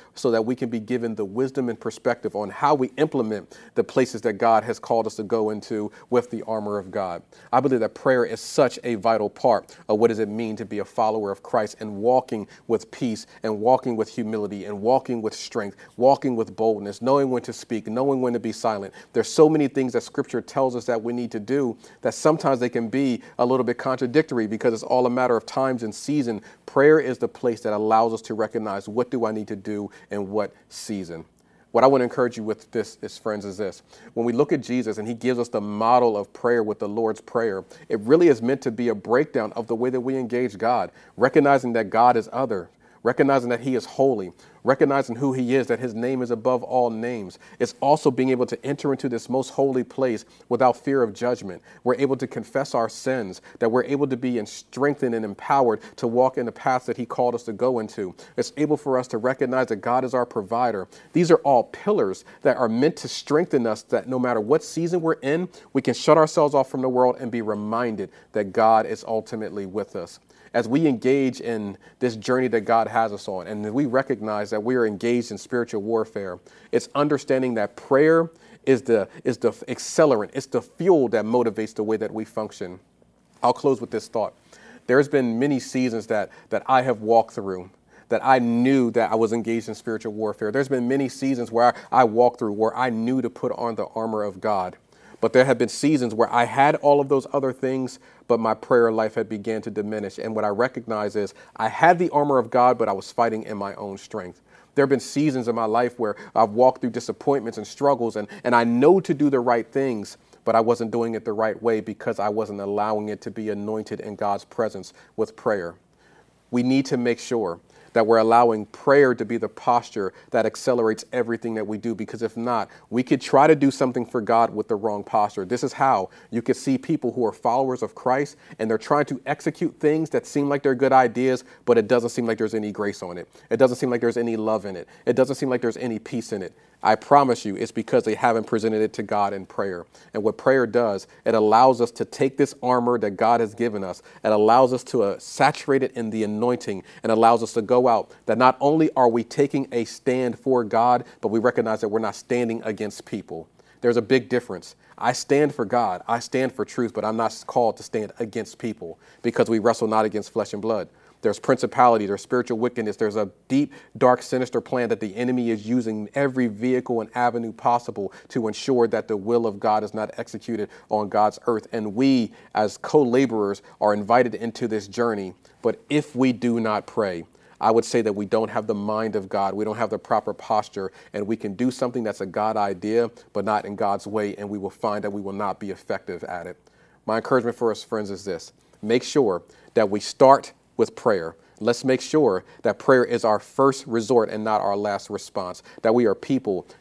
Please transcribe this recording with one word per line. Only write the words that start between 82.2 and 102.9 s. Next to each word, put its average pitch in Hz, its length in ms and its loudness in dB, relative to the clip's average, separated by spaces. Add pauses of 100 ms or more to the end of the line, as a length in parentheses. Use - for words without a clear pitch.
function. 98 560 -10 (640)
I'll 123 100 4
close 135 280 -2
with 117 100 -10
this 110 160 -6
thought. 107 260 -4 (540)
There's 139 220 4
been 123 280 0
many 139 220 0
seasons 120 480 -4
that, 104 240 -2 (180)
that 104 160 -2
I 131 160 4
have 120 200 -2
walked 110 320 2
through 95 360 -8 (400)
that 113 160 0
I 135 140 6
knew 120 520 2
that 113 200 0
I 113 40 0
was 113 180 2
engaged 117 340 -2
in 110 80 -8
spiritual 110 380 -8
warfare. 104 380 -4
There's 135 180 -2
been 123 180 0
many 135 220 0
seasons 123 420 -4
where 117 240 4 (160)
I, 127 100 6
I - 40 8
walked 117 340 2
through 107 140 -2
where 110 220 0
I 127 140 -2
knew 120 320 -2
to 117 80 -2
put - 220 -6
on 117 240 -6
the 101 120 -6
armor 113 360 -4
of 95 160 -8
God. 95 380 -2 (420)
But 113 140 0
there 127 120 8
have 131 120 4
been 120 100 2
seasons 127 460 0
where 110 180 2
I 120 140 4
had 139 300 4
all 143 260 4
of 139 80 -2
those 135 240 2
other 135 180 0
things, 131 460 -4 (300)
but 117 120 4
my 113 140 0
prayer 117 380 4
life 110 240 -2
had 110 120 -2
began 110 360 -6
to 113 80 -10
diminish. 104 480 -6
And 110 160 -6
what 107 100 0
I 104 40 2
recognize 107 640 -2
is 104 180 -4 (220)
I 110 140 -2
had 170 280 4
the 175 140 -2
armor 143 260 2
of 117 140 0
God, 123 260 4
but 113 100 0
I 101 40 0